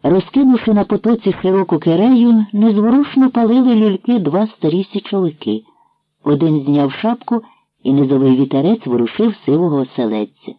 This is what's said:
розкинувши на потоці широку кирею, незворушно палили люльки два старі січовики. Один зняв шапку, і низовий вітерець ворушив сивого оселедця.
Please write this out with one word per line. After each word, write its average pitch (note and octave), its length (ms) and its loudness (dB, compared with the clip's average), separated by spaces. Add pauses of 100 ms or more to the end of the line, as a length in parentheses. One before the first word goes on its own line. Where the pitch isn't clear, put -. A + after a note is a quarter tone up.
розкинувши A3 680 0
на G#3 120 2
потоці G#3+ 580 -2
широку F#3 360 0
кирею, A3 720 2
незворушно A#3 800 2
палили A#3+ 440 2
люльки G#3+ 440 0
два F3+ 280 -2
старі F3+ 460 -4
січовики. G3+ 720 -4 (640)
Один D3 400 0
зняв C#3+ 280 0
шапку, A#3 500 -6 (400)
і C3+ 100 -2
низовий C3+ 440 2
вітерець C#3 500 -2
ворушив B2 480 -2 (120)
сивого D#3 300 0
оселедця. A2 840 -6